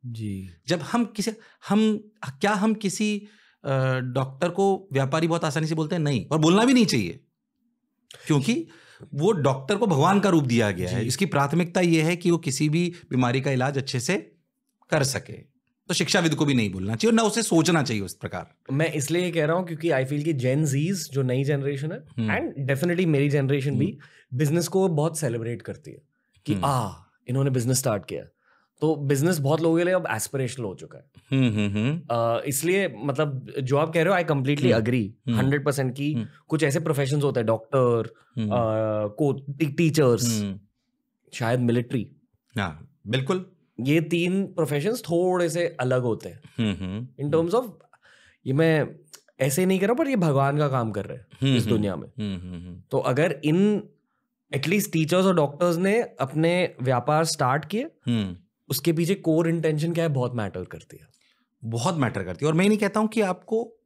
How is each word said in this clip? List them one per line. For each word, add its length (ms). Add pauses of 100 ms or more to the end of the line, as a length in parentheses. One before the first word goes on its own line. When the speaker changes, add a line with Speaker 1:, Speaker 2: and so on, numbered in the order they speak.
Speaker 1:
जी। 440 (180)
Speaker 2:
जब 120
हम 260
किसी, 260 (380)
हम, 420 (140)
क्या 260
हम 220
किसी, 540 (380)
अ, 340
डॉक्टर 500
को 440
व्यापारी 340
बहुत 180
आसानी 220
से 80
बोलते 200
हैं? 60
नहीं, 260
और 100
बोलना 280
भी 80
नहीं 120
चाहिए, 340 (1080)
क्योंकि 400 (460)
वो 180
डॉक्टर 440
को 120
भगवान 320
का 100
रूप 140
दिया 280
गया 180
है। 120
Speaker 1:
जी। 60
Speaker 2:
इसकी 180
प्राथमिकता 560
ये 200
है 140
कि 160
वो 60
किसी 320
भी 240 (160)
बीमारी 320
का 100
इलाज 260
अच्छे 220
से 360 (540)
कर 140
सके। 300 (540)
तो 60
शिक्षाविद 420
को 100
भी 80
नहीं 180
बोलना 240
चाहिए 160
और 40
ना 80
उसे 200
सोचना 400
चाहिए 200
उस 100
प्रकार। 420 (160)
Speaker 1:
मैं 220
इसलिए 300
ये 80
कह 140
रहा 100
हूँ 120
क्योंकि 220
I 160
feel 180
कि 100
Gen 320
Zs 480
जो 80
नई 220
जनरेशन 480
है, 140 (120)
Speaker 2:
हम्म। 120
Speaker 1:
and 420
definitely 340
मेरी 240
जनरेशन 480
भी 80
Speaker 2:
हम्म। 520
Speaker 1:
बिजनेस 300
को 200
बहुत 320
सेलिब्रेट 420
करती 300
है 100 (440)
कि 80
Speaker 2:
हम्म। 120
Speaker 1:
"आ, 280 (340)
इन्होंने 220
बिजनेस 280
स्टार्ट 280
किया।" 180 (580)
तो 140
बिजनेस 420
बहुत 240
लोगों 160
के 60
लिए 100
अब 180
एस्पिरेशनल 540
हो 100
चुका 220
है। 80 (260)
Speaker 2:
हम्म, 220
हम्म, 180
हम्म। 300 (100)
Speaker 1:
अ, 360
इसलिए 560
मतलब 580
जो 160
आप 160
कह 100
रहे 100
हो, 60
I 40
completely 500
Speaker 2:
हम्म। 100
Speaker 1:
agree, 240 (200)
Speaker 2:
हम्म। 100
Speaker 1:
हंड्रेड 280
परसेंट 300
की 180
Speaker 2:
हम्म। 140 (200)
Speaker 1:
कुछ 160
ऐसे 160
प्रोफेशंस 440
होते 160
हैं, 80
डॉक्टर, 640 (240)
Speaker 2:
हम्म। 120
Speaker 1:
अ, 60 (600)
को-, 440
टी-, 180
टीचर्स, 640
Speaker 2:
हम्म। 180 (760)
Speaker 1:
शायद 260
मिलिट्री। 520 (460)
Speaker 2:
हाँ, 400 (100)
बिल्कुल। 440 (280)
Speaker 1:
ये 220
तीन 440
प्रोफेशंस 560
थोड़े 480
से 300
अलग 220
होते 280
हैं। 120 (160)
Speaker 2:
हम्म, 280
हम्म। 220 (180)
Speaker 1:
In 100
terms 260
of, 100 (760)
ये 60
मैं 420 (440)
ऐसे 260
नहीं 140
कह 80
रहा, 60
पर 140
ये 80
भगवान 420
का 100
काम 240
कर 140
रहे 120
हैं 100 (140)
Speaker 2:
हम्म, 160
Speaker 1:
इस 60
Speaker 2:
हम्म। 120
Speaker 1:
दुनिया 200
में। 120
Speaker 2:
हम्म, 340
हम्म, 260
हम्म। 140 (100)
Speaker 1:
तो 60
अगर 480
इन 440 (640)
at 80
least 240
teachers 360
और 120
डॉक्टर्स 420
ने 240
अपने 800
व्यापार 440
स्टार्ट 400
किए, 180
Speaker 2:
हम्म। 540 (320)
Speaker 1:
उसके 240
पीछे 220
कोर 340
इंटेंशन 440
क्या 100
है, 60
बहुत 260
मैटर 280
करती 340
है। 100 (560)
Speaker 2:
बहुत 340
मैटर 260
करती 220
है। 60
और 60
मैं 120
नहीं 80
कहता 220
हूँ 80
कि 140
आपको 640